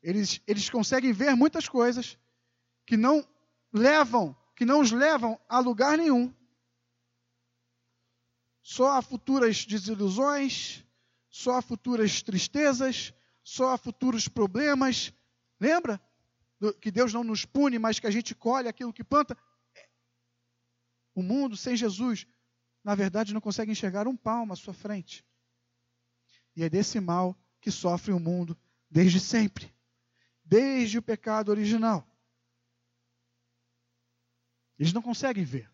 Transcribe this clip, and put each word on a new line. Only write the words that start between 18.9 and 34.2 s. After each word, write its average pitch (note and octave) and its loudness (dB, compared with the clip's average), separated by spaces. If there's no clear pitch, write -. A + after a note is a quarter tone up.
que - -14
planta? C#4+ 0
O F#3 -4
mundo A#3 -2
sem B3 -4
Jesus, A3 -4
na G3+ -2
verdade, G3+ -2
não A3 -4
consegue G#3+ -6
enxergar G#3 -4
um C4 -4
palmo A3+ -6
à F3+ -10
sua - -16
frente. - -12
E E3 -6
é E3 -2
desse G3+ -2
mal F3+ -2
que G#3 -6
sofre F3 -2
o F3+ 2
mundo E3+ -4
desde F3 6
sempre, - -2
desde A#3 2
o A#3 -2
pecado G#3+ -4
original. G#3+ 0